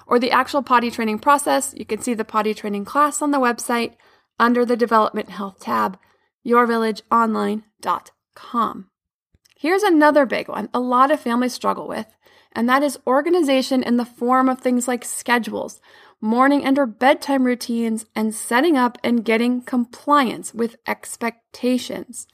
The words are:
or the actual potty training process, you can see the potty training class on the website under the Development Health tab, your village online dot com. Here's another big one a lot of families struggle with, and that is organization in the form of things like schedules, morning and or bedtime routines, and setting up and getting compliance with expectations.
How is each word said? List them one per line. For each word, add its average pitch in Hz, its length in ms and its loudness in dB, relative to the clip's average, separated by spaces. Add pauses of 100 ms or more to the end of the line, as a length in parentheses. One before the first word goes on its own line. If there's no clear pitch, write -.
or 240 120 2
the 247 120 2
actual 262 320 0
potty 240 280 0
training 220 280 -4
process, 277 580 0
you - 80 -12
can 220 160 -6
see 247 140 -4
the 214 100 -4
potty 214 300 -2
training 202 320 -6
class 285 340 0
on 294 120 0
the 285 60 2
website 233 580 -2 (420)
under 240 260 2
the 240 120 0
Development 214 520 0
Health 196 320 -12
tab, 214 380 -4 (440)
your 240 240 4
village 226 360 -2 (100)
online 214 520 0 (180)
dot - 300 -6 (220)
com. - 540 -6 (720)
Here's 370 240 0
another 302 420 6
big 180 240 -4
one - 240 -8
a 240 80 -2
lot 254 300 2
of 294 100 0
families 247 320 -2
struggle 196 340 -6
with, 220 200 -8 (460)
and 226 140 -2
that 262 160 2
is 285 240 -2
organization 277 760 2
in 240 160 0
the 240 80 -2
form 254 420 0
of 254 120 0
things 247 280 0
like 247 160 -4
schedules, - 760 -4 (400)
morning 254 440 4
and 269 140 2
or 285 60 2
bedtime 262 600 0
routines, 233 600 -2 (100)
and 220 200 -4
setting 277 420 0
up 247 280 0
and 240 200 0
getting 240 380 0
compliance 240 920 -2
with 226 240 -6 (100)
expectations. - 1500 -6